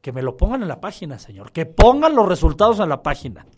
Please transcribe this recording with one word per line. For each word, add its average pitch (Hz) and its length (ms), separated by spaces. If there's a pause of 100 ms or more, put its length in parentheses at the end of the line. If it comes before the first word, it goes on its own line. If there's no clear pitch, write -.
que 135 100
me 127 100
lo 127 160
pongan 233 240
en 196 60
la 139 120
página, 170 380
señor, - 340
que 165 140
pongan 277 500
los 214 120
resultados 202 520
en 185 100
la 139 120
página. 139 460 (100)